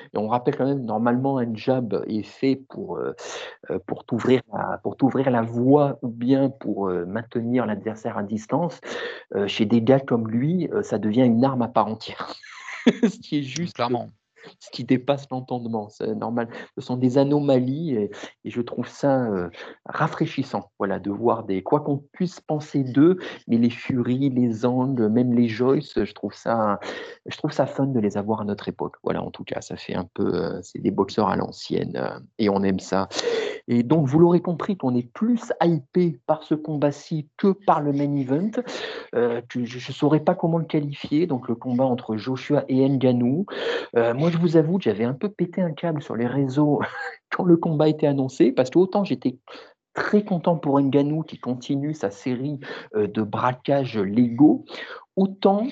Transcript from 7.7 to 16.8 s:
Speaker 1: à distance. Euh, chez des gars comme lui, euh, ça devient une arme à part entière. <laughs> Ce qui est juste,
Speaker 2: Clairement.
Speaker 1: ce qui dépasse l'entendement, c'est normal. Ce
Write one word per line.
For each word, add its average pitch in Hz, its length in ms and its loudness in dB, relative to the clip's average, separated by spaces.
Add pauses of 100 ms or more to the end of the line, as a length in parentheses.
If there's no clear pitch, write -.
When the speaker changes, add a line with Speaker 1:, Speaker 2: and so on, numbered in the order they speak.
Speaker 1:
à 104 60 -2
distance. 113 580 -4 (540)
Euh, 101 120 0
chez 107 200 -2
des 113 160 4
gars 131 180 4
comme 117 280 -2
lui, 147 440 0
euh, 101 100 0
ça 110 160 -4
devient 107 280 2
une 117 180 4
arme 131 160 0
à 117 80 0
part 107 200 2
entière. - 460 -10 (520)
<laughs> - 0 -
Ce 208 320 2
qui - 220 -4
est - 20 -4
juste, 135 320 -6
Speaker 2:
Clairement. 120 340 -2 (520)
Speaker 1:
ce - 100 -20
qui 127 140 -10
dépasse 135 460 0
l'entendement, 117 580 -6
c'est 107 260 -6
normal. 113 340 -4 (280)
Ce - 40 -8